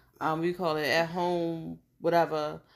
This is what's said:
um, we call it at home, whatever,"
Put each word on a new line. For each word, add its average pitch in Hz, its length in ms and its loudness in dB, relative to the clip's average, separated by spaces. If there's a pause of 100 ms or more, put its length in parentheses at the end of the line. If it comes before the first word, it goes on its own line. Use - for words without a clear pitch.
(200)
um, 156 200 0
we 175 140 0
call 175 220 -2
it 151 100 0
at 165 240 4
home, 170 680 -2 (220)
whatever," 156 600 0 (160)